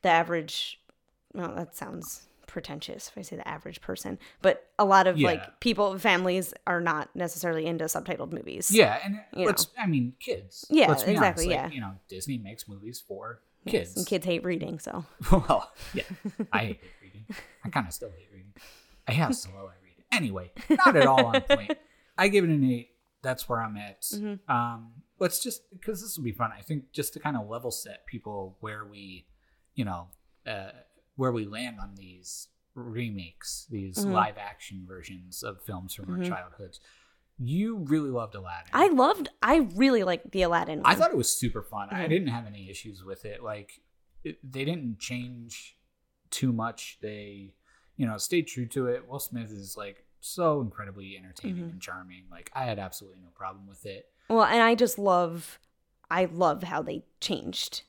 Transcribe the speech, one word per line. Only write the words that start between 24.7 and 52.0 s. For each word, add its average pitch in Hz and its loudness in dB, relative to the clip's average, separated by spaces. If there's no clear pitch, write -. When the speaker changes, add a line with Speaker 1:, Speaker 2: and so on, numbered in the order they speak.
Speaker 2:
let's 175 0
just, - -8
'cause 196 -6
this 226 -10
will 151 -8
be 113 -2
fun, 113 -2
I 101 -16
think, 143 -6
just - -4
to 151 -12
kinda 139 -2
level 117 -6
set - -12
people 101 -12
where 107 -12
we, 98 -18
you 117 -4
know, 90 -6
uh, 98 -8
where 131 0
we 110 -2
land 113 -10
on 101 -12
these 92 -16
remakes, 110 -8
these 95 -6
Speaker 1:
Mm-hmm. 202 0
Speaker 2:
live 104 2
action 98 -12
versions 90 -14
of 101 -10
films 92 -10
from 92 -10
our 175 -4
Speaker 1:
Mm-hmm. 180 -2
Speaker 2:
childhoods. 90 -12
You 190 -2
really 147 0
loved 117 -4
Aladdin. 90 -12
Speaker 1:
I 330 8
loved, 311 6
I 262 6
really 233 6
liked 180 -2
the 185 2
Aladdin 170 2
Speaker 2:
I - 10
Speaker 1:
one. 196 8
Speaker 2:
thought 330 6
it - -2
was - 2
super 113 -2
fun. 101 -10
I 185 -4
Speaker 1:
Mm-hmm. 160 -2
Speaker 2:
didn't 170 2
have 117 -6
any 101 -16
issues 95 -16
with 95 -12
it. 104 -12
Like, 104 -12
it, - -10
they 135 -8
didn't 139 -4
change 123 -12
too 127 2
much. 113 -6
They, 101 -12
you 131 0
know, 107 -4
stayed 165 0
true 123 -6
to 127 -2
it. 123 -2
Will 139 -10
Smith 117 -8
is, 98 -12
like, 101 -14
so 156 0
incredibly 98 -8
entertaining 95 -10
Speaker 1:
Mm-hmm. 170 -8
Speaker 2:
and 170 -14
charming. 92 -14